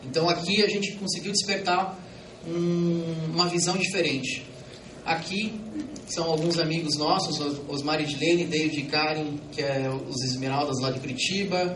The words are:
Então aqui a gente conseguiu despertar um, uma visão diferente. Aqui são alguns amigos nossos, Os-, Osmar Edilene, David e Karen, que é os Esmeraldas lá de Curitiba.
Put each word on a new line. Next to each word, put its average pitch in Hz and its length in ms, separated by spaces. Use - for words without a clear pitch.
Então 160 240
aqui 175 320
a 202 60
gente 202 300
conseguiu 190 340
despertar 190 680
um, 170 840
uma 175 160
visão 175 260
diferente. 147 720
Aqui 196 560
são 165 240
alguns 165 300
amigos 160 360
nossos, 156 440
Os-, 143 280
Osmar 143 320
Edilene, 160 460
David 151 340
e 135 40
Karen, 151 540
que 151 120
é 135 260
os 127 320
Esmeraldas 135 580
lá 123 120
de 131 80
Curitiba. 180 760